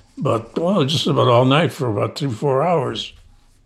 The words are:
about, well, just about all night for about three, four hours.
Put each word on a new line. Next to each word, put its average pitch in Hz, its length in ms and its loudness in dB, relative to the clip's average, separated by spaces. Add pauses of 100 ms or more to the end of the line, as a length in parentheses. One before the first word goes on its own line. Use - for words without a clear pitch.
(180)
about, 120 420 -2
well, 175 240 0
just 147 240 -2
about 127 220 2
all 123 160 6
night 135 260 2
for 123 180 -4
about 110 280 -4
three, 143 140 -4
four 135 320 -2
hours. 127 500 -2 (520)